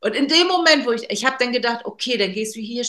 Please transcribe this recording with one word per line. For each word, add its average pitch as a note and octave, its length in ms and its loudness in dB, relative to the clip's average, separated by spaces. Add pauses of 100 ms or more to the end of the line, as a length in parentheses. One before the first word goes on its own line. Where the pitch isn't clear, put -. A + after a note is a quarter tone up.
Und A3 140 -2
in C#4 120 2
dem E4+ 200 4
Moment, E4 400 4
wo A#3+ 40 0
ich, A3+ 200 -4
ich G#3+ 140 -4
hab C4 120 0
dann B3 140 0
gedacht, A#3 340 -2
okay, A#3+ 320 -4
dann G3 140 0
gehst G#3+ 240 -6
du A3+ 60 -14
hier, A#3 280 -6